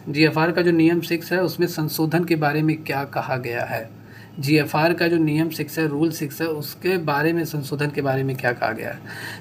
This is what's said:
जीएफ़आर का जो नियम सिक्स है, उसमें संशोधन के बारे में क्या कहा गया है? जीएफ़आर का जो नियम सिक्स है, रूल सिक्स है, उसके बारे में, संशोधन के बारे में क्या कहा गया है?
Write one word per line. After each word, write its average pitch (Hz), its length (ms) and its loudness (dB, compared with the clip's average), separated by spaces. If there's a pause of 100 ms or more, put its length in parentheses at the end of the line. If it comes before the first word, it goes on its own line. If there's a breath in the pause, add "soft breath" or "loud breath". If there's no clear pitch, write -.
जीएफ़आर 156 440 2
का 180 100 0
जो 175 80 4
नियम 165 300 6
सिक्स 165 320 -4
है, 180 100 2
उसमें 175 240 0
संशोधन 160 580 0
के 170 120 2
बारे 151 260 2
में 156 220 0
क्या 139 200 -4
कहा 131 320 -4
गया 123 280 -4
है? 113 340 -8 (420 loud breath)
जीएफ़आर 151 540 4
का 170 140 2
जो 170 80 4
नियम 160 340 2
सिक्स 156 280 -6
है, 160 80 2
रूल 147 240 2
सिक्स 151 300 -8
है, 165 60 0
उसके 165 520 -2
बारे 151 340 0
में, 165 120 0
संशोधन 147 460 -2
के 143 120 -2
बारे 135 200 0
में 135 140 -2
क्या 127 160 0
कहा 117 200 -2
गया 113 180 -6
है? - 80 -10 (420 loud breath)